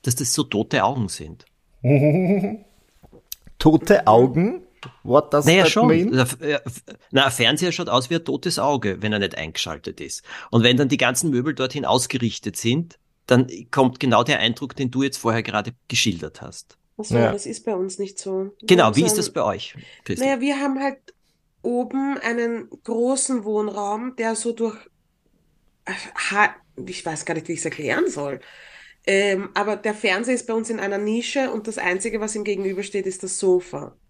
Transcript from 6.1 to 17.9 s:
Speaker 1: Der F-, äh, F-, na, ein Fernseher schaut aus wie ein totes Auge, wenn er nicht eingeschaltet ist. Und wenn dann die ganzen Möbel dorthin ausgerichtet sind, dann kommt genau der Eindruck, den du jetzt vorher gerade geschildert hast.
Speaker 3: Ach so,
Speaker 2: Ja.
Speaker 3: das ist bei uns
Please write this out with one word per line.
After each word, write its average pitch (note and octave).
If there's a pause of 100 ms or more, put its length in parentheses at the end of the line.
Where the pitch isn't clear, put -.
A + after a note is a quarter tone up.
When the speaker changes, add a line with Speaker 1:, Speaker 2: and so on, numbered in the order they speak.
Speaker 1:
Der B2+
F-, B2
äh, D3+ (120)
F-, - (280)
na, C3+
ein C3
Fernseher D3+
schaut -
aus B2
wie E3+
ein E3
totes C#3+
Auge, G#2+
wenn G#2+
er G#2+
nicht F#2+
eingeschaltet D#2
ist. - (280)
Und A#2
wenn B2
dann C#3
die C3
ganzen C3
Möbel C3
dorthin C3
ausgerichtet A#2
sind, D3+ (280)
dann B2+ (240)
kommt B2+
genau A#2
der C#3
Eindruck, A#2
den C3
du C3+
jetzt C3+
vorher A#2
gerade G#2+ (160)
geschildert E2+
hast. - (240)
Speaker 3:
Ach G#3+
so, A3+
Speaker 2:
Ja. A3+
Speaker 3:
das G#3
ist -
bei A3
uns F#3